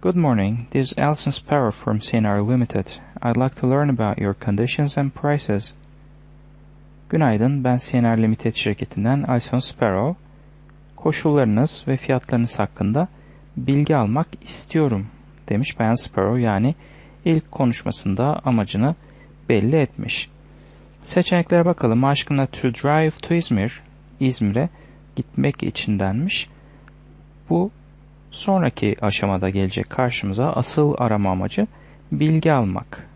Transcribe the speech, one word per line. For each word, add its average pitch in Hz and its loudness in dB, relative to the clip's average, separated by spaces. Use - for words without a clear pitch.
Good 180 0
morning, 120 0
this 131 -2
is - -8
Alison 147 0
Sparrow 135 -2
from 110 -2
C - -4
N 110 2
R 104 2
Limited. 117 0
I'd 120 2
like 135 -2
to 127 -2
learn 143 2
about 117 0
your 98 0
conditions 120 0
and 139 0
prices. 143 -2
Günaydın, 131 2
ben 123 2
C 123 0
N 117 4
R 113 2
Limited 110 2
şirketinden 113 -2
Alison 123 0
Sparrow. 120 -2
Koşullarınız 139 0
ve 135 0
fiyatlarınız 127 -2
hakkında 110 0
bilgi 143 2
almak 123 0
istiyorum 117 -2
demiş 110 -2
Bayan 113 2
Sparrow. 113 -2
Yani 113 0
ilk 160 0
konuşmasında 120 -2
amacını 117 0
belli 117 2
etmiş. - -4
Seçeneklere 175 2
bakalım. 127 2
Aşkına 139 0
to 127 -4
drive 156 2
to - -4
İzmir, 117 0
İzmir'e 127 0
gitmek - -2
için - -2
denmiş. 110 -2
Bu 175 0
sonraki 156 0
aşamada 98 0
gelecek 95 -2
karşımıza 120 -2
asıl 147 0
arama 104 2
amacı 95 -2
bilgi 156 2
almak. 104 -2